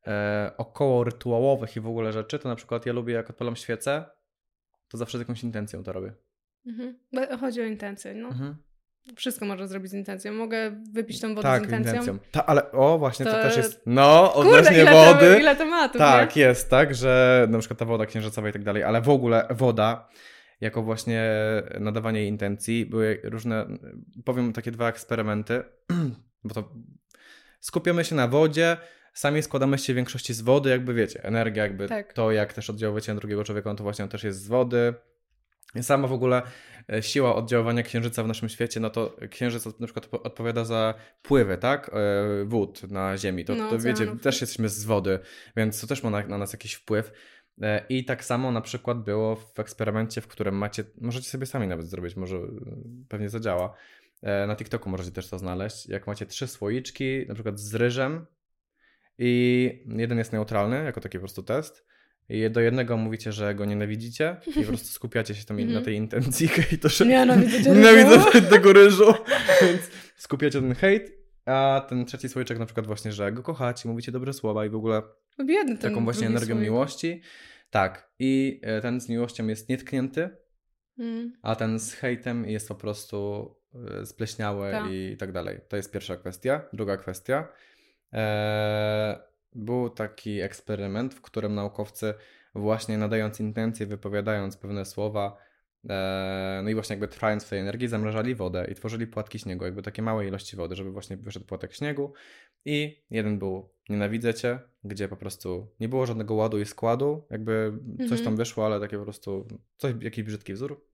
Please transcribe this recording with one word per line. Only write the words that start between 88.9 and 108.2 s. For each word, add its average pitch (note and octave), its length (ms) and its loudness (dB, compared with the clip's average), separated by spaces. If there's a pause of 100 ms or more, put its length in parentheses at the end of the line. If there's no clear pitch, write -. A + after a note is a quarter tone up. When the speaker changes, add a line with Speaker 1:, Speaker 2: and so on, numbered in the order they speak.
Speaker 1:
był A#2+ 340 -4
taki G#2 520 -8
eksperyment, G2+ 720 -8
w - 80 -20
którym G#2 340 -8
naukowcy G#2 580 -8 (420)
właśnie G#2+ 420 -4
nadając G#2+ 420 -4
intencje, A2 460 -6
wypowiadając G2+ 720 -6
pewne G2 280 -10
słowa, G#2 520 -6 (520)
e, F#2+ 760 -6
no G#2+ 60 -4
i A2 40 -4
właśnie A2 200 -6
jakby G#2 140 -6
trwając G#2+ 380 -4
w - 40 -20
tej G2 100 -6
energii, G#2+ 280 -8
zamrażali A2 480 -6
wodę F2+ 360 -8
i F2+ 40 -12
tworzyli A2+ 320 -10
płatki G#2+ 320 -12
śniegu, F#2 260 -10
jakby F#2+ 160 -10
takie G#2 200 -12
małe A2 260 -4
ilości F#2+ 280 -12
wody, F2+ 200 -10
żeby F#2+ 160 -12
właśnie G2 260 -14
wyszedł G#2 280 -16
płatek - 280 -14
śniegu. C#3+ 400 -8 (520)
I D3 440 -6
jeden G#2+ 300 -4
był F#2+ 300 -10 (200)
„Nienawidzę A2 440 -4
cię”, B2 260 -6 (240)
gdzie G2+ 240 -10
po F#2+ 100 -14
prostu F#2+ 500 -12 (120)
nie A2+ 100 -8
było C3 160 -2
żadnego A2 280 -6
ładu G#2+ 260 -2
i G#2 60 -4
składu, C3+ 640 -4
jakby A2 420 -4 (260)
coś - 40 -10
Speaker 2:
Mhm. B2 220 -4